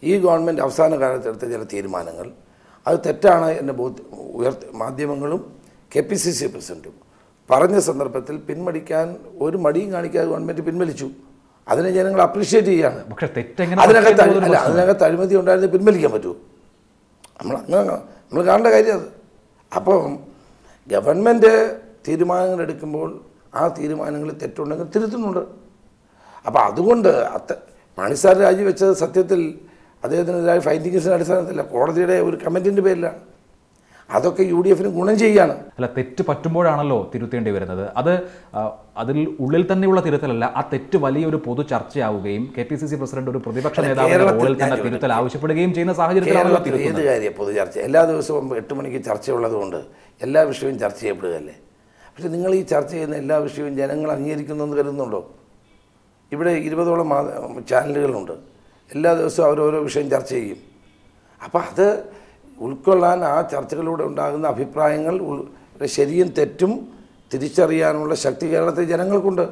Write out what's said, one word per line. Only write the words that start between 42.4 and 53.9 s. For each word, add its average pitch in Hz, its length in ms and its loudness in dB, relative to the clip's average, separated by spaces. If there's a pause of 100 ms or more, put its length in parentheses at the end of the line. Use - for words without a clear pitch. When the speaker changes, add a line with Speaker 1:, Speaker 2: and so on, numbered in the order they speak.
Speaker 2:
കെ 120 140 -4
പി 156 120 -4
സി 151 100 -6
സി 151 100 -4
പ്രസിഡന്റ് 131 320 -6
ഒരു 127 120 -4
പ്രതിപക്ഷ 127 340 -4
Speaker 1:
അല്ല, 139 120 2
Speaker 2:
നേതാവിന്റെ 135 260 4
Speaker 1:
കേരളത്തിൽ 151 300 4
Speaker 2:
റോളിൽ 135 80 4
Speaker 1:
ഞാൻ 135 80 -2
Speaker 2:
തന്നെ 135 140 0
Speaker 1:
ചോദിക്കട്ടെ, 117 120 -2
Speaker 2:
തിരുത്തൽ 120 300 -2
ആവശ്യപ്പെടുകയും 156 580 0
ചെയ്യുന്ന 170 240 -2
സാഹചര്യത്തിലാണല്ലോ 175 580 4
Speaker 1:
കേരളത്തിൽ - 140 -4
ഏത് - 60 2
Speaker 2:
തിരുത്തുന്നത്. - 320 0
Speaker 1:
കാര്യം 107 280 -2
പൊതു 101 200 -4
ചർച്ച? 95 180 -4 (100)
എല്ലാ 156 240 6
ദിവസവും 151 340 -2 (140)
എട്ട് 113 200 -8
മണിക്ക് 135 300 -8
ചർച്ചയുള്ളതുകൊണ്ട് 107 680 -4 (420)
എല്ലാ 147 300 4
വിഷയവും 135 320 -4
ചർച്ച - 220 -4
ചെയ്യപ്പെടുകയല്ലേ? 87 500 -6 (560)
പക്ഷേ 170 240 -10
നിങ്ങൾ 180 240 -2
ഈ - 100 -6
ചർച്ച 151 240 0
ചെയ്യുന്ന 156 300 -6
എല്ലാ 143 120 0 (100)
വിഷയവും 143 340 -8
ജനങ്ങൾ 147 340 -4